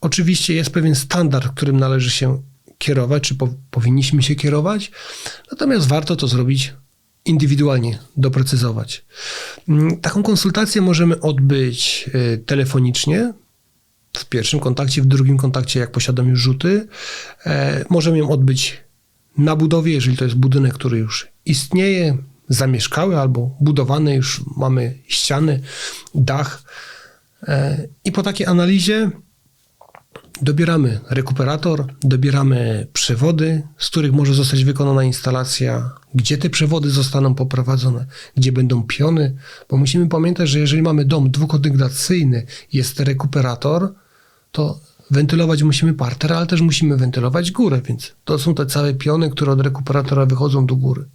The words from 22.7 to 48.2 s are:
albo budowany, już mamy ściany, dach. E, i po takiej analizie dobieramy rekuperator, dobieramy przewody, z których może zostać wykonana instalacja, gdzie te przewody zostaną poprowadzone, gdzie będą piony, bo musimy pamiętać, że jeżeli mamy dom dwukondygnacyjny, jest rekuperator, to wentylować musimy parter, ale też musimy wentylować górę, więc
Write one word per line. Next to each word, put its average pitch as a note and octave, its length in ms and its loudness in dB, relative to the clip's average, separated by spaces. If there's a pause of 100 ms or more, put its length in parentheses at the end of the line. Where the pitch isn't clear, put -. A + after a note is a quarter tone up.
albo B2+ 420 0
budowany, C#3+ 540 2
już C3 280 -2 (140)
mamy C3 420 -2 (100)
ściany, C#3+ 520 -2 (540)
dach. C#3 480 -2 (800)
E, C#3+ 460 -2 (160)
i F#3+ 80 -2
po G3+ 100 -2
takiej G3 240 -2
analizie F#3 640 2 (1300)
dobieramy D3 580 2 (100)
rekuperator, C#3 720 -2 (160)
dobieramy C3 920 2
przewody, D#3 680 0 (160)
z - 120 -6
których D3+ 220 0
może C#3 220 4
zostać C3+ 300 2
wykonana C#3 400 2
instalacja, B2+ 840 -2 (240)
gdzie C3 240 0
te E3 120 -2
przewody D3+ 400 0
zostaną C3+ 440 0
poprowadzone, B2+ 720 -2 (300)
gdzie C3 160 2
będą B2+ 300 2
piony, C#3+ 540 0 (340)
bo C3+ 60 0
musimy C#3+ 320 2
pamiętać, E3+ 400 0
że C#3+ 100 2
jeżeli D3+ 240 2
mamy D#3 220 2
dom C#3 260 2
dwukondygnacyjny, C#3 1160 0 (260)
jest C3 280 -2
rekuperator, C#3 920 -2 (580)
to D3+ 280 -4 (300)
wentylować D#3 520 2
musimy D#3 320 2
parter, B2+ 380 -4
ale E3 140 -2
też E3+ 140 0
musimy D#3 360 2
wentylować B2+ 560 0
górę, F3 320 2
więc - 280 -8 (120)